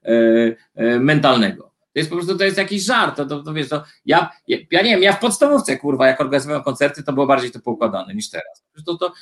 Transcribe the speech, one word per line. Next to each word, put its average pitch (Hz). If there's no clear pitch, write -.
e, -
e, 120
mentalnego. 131
To -
jest 156
po 170
prostu, 175
to 190
jest 196
jakiś 196
żart, 214
to, 143
to, 143
to 156
wiesz, 151
to 147
ja, 170
ja, -
ja 175
nie 233
wiem, 190
ja 196
w 190
podstawówce, 240
kurwa, 135
jak 131
organizowałem 139
koncerty, 143
to 143
było 135
bardziej 127
to 117
poukładane 98
niż 104
teraz. -
To, 170
to, 175